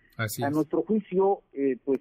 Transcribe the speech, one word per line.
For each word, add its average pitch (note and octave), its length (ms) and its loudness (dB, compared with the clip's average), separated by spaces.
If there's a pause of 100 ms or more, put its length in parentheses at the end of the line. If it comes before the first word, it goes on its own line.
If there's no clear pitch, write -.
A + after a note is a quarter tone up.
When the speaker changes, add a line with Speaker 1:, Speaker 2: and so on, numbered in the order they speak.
(160)
Speaker 1:
Así A2+ 260 -6
Speaker 2:
A C#3 60 -2
Speaker 1:
es. C#3+ 60 -2
Speaker 2:
nuestro D#3 300 0
juicio, G3 580 0 (100)
eh, C3+ 320 0
pues, C3+ 180 0